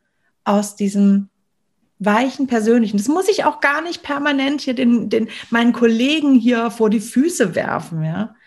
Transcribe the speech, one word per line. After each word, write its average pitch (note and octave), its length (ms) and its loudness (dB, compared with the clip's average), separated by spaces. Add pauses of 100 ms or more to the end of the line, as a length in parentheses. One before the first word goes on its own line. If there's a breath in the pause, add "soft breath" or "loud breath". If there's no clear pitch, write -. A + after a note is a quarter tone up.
(440)
aus G3+ 300 0
diesem G3+ 560 2 (680)
weichen A#3+ 480 0
Persönlichen. A3+ 520 2
Das G3+ 100 -2
muss F#4 200 0
ich F#4 160 0
auch D4 160 -2
gar D4+ 220 0
nicht E4+ 200 -8
permanent C#4+ 580 -2
hier C4 140 -4
den, A#3+ 340 0
den, A3 200 -2 (220 loud breath)
meinen A#3 220 2
Kollegen C4+ 640 2
hier A#3 360 2
vor A3 200 0
die G#3+ 100 0
Füße B3 540 -2
werfen, - 500 -4
ja. F3+ 300 -6 (120 loud breath)